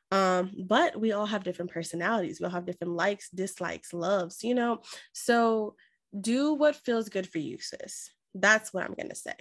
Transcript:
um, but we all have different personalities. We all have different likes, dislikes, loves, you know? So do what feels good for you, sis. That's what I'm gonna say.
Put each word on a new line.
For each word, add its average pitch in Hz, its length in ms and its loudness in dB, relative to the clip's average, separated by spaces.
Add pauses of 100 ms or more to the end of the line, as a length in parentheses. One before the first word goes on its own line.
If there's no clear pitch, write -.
(120)
um, 185 400 4 (160)
but 233 320 4
we 220 140 2
all 208 140 -2
have 208 180 -2
different 180 260 -6
personalities. 170 720 -2
We 175 40 -4
all 175 60 -2
have 175 140 -4
different 175 280 -6
likes, 190 360 0
dislikes, 175 640 -6
loves, 175 500 -2
you 240 100 0
know? 233 280 0 (320)
So 226 600 2 (440)
do 254 340 2
what 294 220 4
feels 226 320 -2
good 190 220 -4
for - 80 -6
you, 151 220 -6
sis. - 520 -12 (240)
That's 208 380 4
what 180 100 -2
I'm - 120 -8
gonna - 200 -8
say. - 260 -10